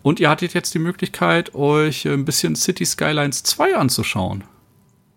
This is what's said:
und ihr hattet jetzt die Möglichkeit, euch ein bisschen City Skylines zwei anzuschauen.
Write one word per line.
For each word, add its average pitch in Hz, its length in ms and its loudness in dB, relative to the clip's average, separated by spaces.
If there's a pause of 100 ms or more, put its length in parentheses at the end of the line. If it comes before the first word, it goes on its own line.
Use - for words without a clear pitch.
und 143 180 2
ihr 160 100 4
hattet 156 240 0
jetzt - 200 -2
die 165 60 -2
Möglichkeit, 170 760 0
euch 147 500 2
ein 143 200 0
bisschen 156 300 0
City 180 300 -2
Skylines 151 580 0
zwei 370 320 2
anzuschauen. 101 680 -2 (720)